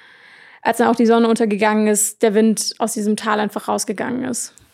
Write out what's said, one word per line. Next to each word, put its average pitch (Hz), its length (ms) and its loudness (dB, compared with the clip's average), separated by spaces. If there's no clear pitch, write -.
als - 160 0
dann 233 100 2
auch 233 80 2
die 233 120 4
Sonne 233 200 4
untergegangen 214 600 0
ist, - 340 -2
der 214 140 2
Wind 220 420 2
aus 214 160 -4
diesem 214 240 -2
Tal 214 220 -2
einfach 208 280 -6
rausgegangen 208 560 -4
ist. - 300 -8